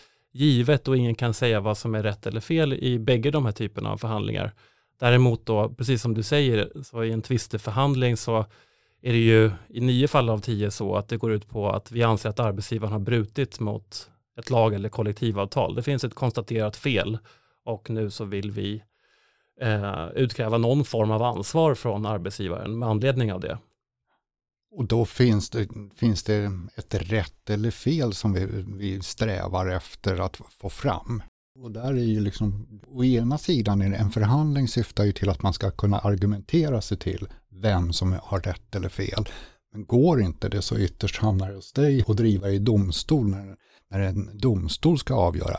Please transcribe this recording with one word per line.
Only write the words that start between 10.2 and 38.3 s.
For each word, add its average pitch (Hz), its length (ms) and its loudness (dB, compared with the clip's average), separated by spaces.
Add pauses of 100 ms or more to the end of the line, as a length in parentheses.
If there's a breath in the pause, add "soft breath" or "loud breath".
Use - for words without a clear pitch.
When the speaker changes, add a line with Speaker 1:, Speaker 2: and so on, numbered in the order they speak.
Speaker 1:
av 110 100 0
tio 104 320 -2
så 98 260 -2
att 104 120 -4
det 120 80 -4
går 113 160 -2
ut 104 160 -4
på 101 220 -2
att 101 220 -4
vi 117 100 0
anser 113 260 2
att 107 120 -4
arbetsgivaren 104 520 -2
har 107 80 -2
brutit 113 600 -2
mot - 500 -8 (280)
ett 117 120 -10
lag 113 240 4
eller 101 140 -4
kollektivavtal. 104 840 -2
Det 120 80 -4
finns 139 220 -2
ett 120 100 -8
konstaterat 113 600 -2
fel 117 420 -2 (460 soft breath)
och 113 260 -8
nu 110 200 -4
så 110 140 -10
vill 101 260 -6
vi, 104 320 -6 (800)
eh, 101 540 -2
utkräva 117 440 0
någon 127 260 2
form 110 260 0
av 110 120 0
ansvar 135 520 0
från 107 320 -4
arbetsgivaren 98 720 -6
med 117 100 -2
anledning 113 440 2
av 92 80 -8
det. - 180 -6 (1120)
Speaker 2:
Och 170 120 -4
då 113 200 2
finns 107 460 2
det, 110 180 -2 (260)
finns 110 280 2
det 104 280 0 (240)
ett - 200 -8
rätt 101 560 -4
eller 107 200 0
fel 127 440 0
som 104 180 0
vi, 95 140 0 (320)
vi 98 240 -4
strävar 92 640 -2
efter 92 540 -4
att 92 160 -4
få - 320 -14
fram. 110 540 -4 (380)
Och 123 100 -14
där 113 220 -6
är 123 120 0
ju 110 160 2
liksom, 104 640 -4
å 127 180 -2
ena 127 340 2
sidan 104 440 2
är 98 80 2
det, 98 60 0
en 104 140 0
förhandling 135 580 2
syftar - 360 0
ju 104 80 4
till 98 160 -2
att 95 140 -2
man 95 100 2
ska 98 180 -4
kunna 101 280 2
argumentera 104 800 0
sig - 160 -4
till - 320 -6 (220 soft breath)
vem 92 420 0
som 92 300 2
har 98 180 -4